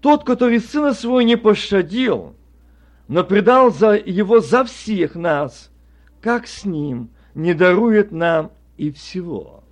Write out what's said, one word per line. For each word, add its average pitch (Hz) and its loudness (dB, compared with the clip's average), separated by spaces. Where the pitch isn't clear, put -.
Тот, 294 2
который 240 0
Сына 285 -2
Своего 240 0
не 233 4
пощадил, 202 -2
но 165 -2
предал 214 4
за 208 2
Его 208 2
за 226 0
всех 196 -6
нас, 151 -4
как 233 -4
с - -20
Ним 147 -8
не 165 -2
дарует 208 2
нам 165 -2
и 151 -6
всего? 143 -14